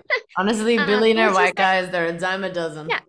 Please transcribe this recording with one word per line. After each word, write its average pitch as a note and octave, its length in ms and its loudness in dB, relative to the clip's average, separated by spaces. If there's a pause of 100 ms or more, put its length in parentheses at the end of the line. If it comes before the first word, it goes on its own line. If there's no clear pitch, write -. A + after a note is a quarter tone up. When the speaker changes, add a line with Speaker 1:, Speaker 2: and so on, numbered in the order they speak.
(380)
Speaker 1:
Honestly, G#3+ 400 0
Speaker 2:
Um, F#3+ 80 0
Speaker 1:
billionaire A3 400 4
Speaker 2:
which G#3 60 2
is, F#3 40 2
Speaker 1:
white F#3 100 4
Speaker 2:
like, F3+ 100 0
Speaker 1:
guys, F#3+ 340 0
they're F3 160 -2
a E3+ 60 -2
dime F#3 320 -4
a F3+ 80 -6
dozen. D#3+ 360 -6
Speaker 2:
Yeah, - 200 -4